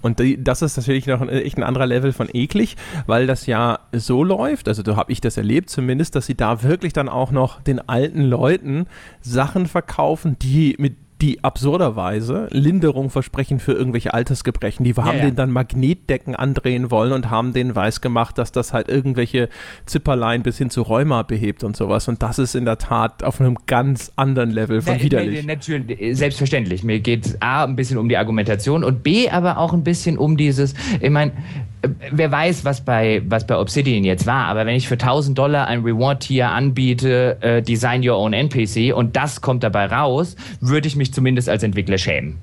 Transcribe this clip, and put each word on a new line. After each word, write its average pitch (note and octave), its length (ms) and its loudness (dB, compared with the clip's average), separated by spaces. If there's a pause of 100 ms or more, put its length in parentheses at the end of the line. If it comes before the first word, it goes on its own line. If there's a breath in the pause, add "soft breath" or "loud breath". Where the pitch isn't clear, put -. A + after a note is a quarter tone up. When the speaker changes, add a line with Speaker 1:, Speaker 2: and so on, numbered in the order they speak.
Speaker 1:
Und A#2 180 0
die, C3+ 220 2
das B2+ 200 0
ist D#3 160 -2
natürlich C3 280 -2
noch C3 140 0
ein, B2+ 80 -2
echt C3+ 300 -4
ein C3+ 60 -2
anderer B2+ 220 0
Level B2+ 280 0
von - 180 -4
eklig, F3 460 0 (280 loud breath)
weil A#2 220 2
das C3 180 -2
ja A#2 340 0 (120)
so B2 320 0
läuft, A3 460 0
also G#2+ 140 -2
so G#2 120 0
hab - 140 0
ich A#2 100 -2
das A2+ 160 -2
erlebt A2 340 0
zumindest, C3+ 460 -2
dass C3+ 100 0
sie B2+ 100 -4
da A2+ 280 0
wirklich D#3+ 300 0
dann C#3 160 -2
auch B2+ 220 -2
noch C3 300 0
den C3 280 -2
alten C3+ 320 0
Leuten C#3 640 0 (320 loud breath)
Sachen C3 480 -2
verkaufen, D#3 760 -2
die C#3 380 4
mit, C#3 160 0 (260)
die D3 220 0
absurderweise B2+ 1040 0
Linderung C#3+ 600 2
versprechen C3+ 480 -2
für C3+ 140 0
irgendwelche B2+ 420 -2
Altersgebrechen. A#2+ 680 -2
Die B2 120 2
haben A#2+ 100 0
Speaker 2:
Ja, B2 80 2
ja. C#3+ 120 0
Speaker 1:
denen C3+ 100 2
dann C3 160 0
Magnetdecken C3 840 0
andrehen B2+ 540 0
wollen A#2 240 2
und B2 160 -2
haben A#2 240 0
denen B2 220 0
weisgemacht, A#2 640 0
dass A#2 120 -2
das - 220 -2
halt - 160 -2
irgendwelche B2 600 0 (360 loud breath)
Zipperlein B2 560 0
bis A#2 160 -2
hin C3 140 -2
zu B2 100 -2
Rheuma A#2+ 400 2
behebt G#2+ 420 -2
und G#2 140 -4
sowas. G#2 300 0
Und A#2 160 -2
das A#2 160 -2
ist B2+ 160 -2
in B2 100 -2
der A2+ 140 0
Tat A2+ 440 -2
auf - 160 -2
einem B2+ 180 4 (100)
ganz C3 480 0
anderen C3 340 2
Level A2 320 0
von B2 160 0
Speaker 2:
Na, A#2+ 60 2
Speaker 1:
widerlich. C#3+ 420 2
Speaker 2:
na, D3+ 80 -4
natürlich, B2+ 640 -4
selbstverständlich. C3+ 640 0
Mir A2 160 0
geht's A#2 400 0
A, C3+ 260 2
ein C3 100 -2
bisschen B2+ 240 -2
um A2+ 100 2
die B2+ 80 4
Argumentation A2 640 0
und B2+ 200 0
B, A3 260 2
aber F3 300 0
auch E3 140 2
ein E3+ 100 2
bisschen E3+ 340 0
um D3+ 200 2
dieses, C#3 360 2 (260 loud breath)
ich - 120 2
mein, D3 220 2 (500 loud breath)
äh, D3 60 0 (220)
wer D3+ 200 2
weiß, D#3 340 0
was C#3 160 -2
bei, A2+ 460 2
was A2 180 0
bei A2+ 120 2
Obsidian A2+ 460 0
jetzt F#2 220 2
war, B2 200 2
aber G#2 200 0
wenn A#2 100 0
ich B2+ 120 0
für B2 100 0
tausend C3+ 400 0
Dollar C#3+ 300 2
ein A#2+ 140 -2
Reward-Tier B2 680 0
anbiete, B2+ 920 2
äh, A#2 200 2
Design A#2+ 460 0
Your A#2 100 4
Own G#2+ 160 2
N C#3 160 0
P A#2+ 160 0
C A2 260 0
und A#2 240 0
das C#3 260 -2
kommt B2+ 220 0
dabei G2+ 220 2
raus, C#3 500 0 (240 loud breath)
würde D3 280 2
ich C#3 80 -2
mich C#3 160 0
zumindest B2+ 380 2
als G2+ 140 0
Entwickler G2 340 0
schämen. D2+ 460 -4